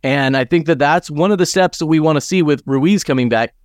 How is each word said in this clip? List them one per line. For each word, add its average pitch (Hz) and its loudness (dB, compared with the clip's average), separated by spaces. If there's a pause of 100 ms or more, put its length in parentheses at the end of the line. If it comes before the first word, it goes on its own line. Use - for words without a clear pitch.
And 135 0
I 131 0
think 160 0
that 160 0
that's 151 0
one 170 0
of 190 0
the 175 2
steps 185 0
that 165 -4
we 160 2
want 156 2
to 139 0
see 185 -2
with 147 0
Ruiz 151 0
coming 127 -2
back. 113 -2 (120)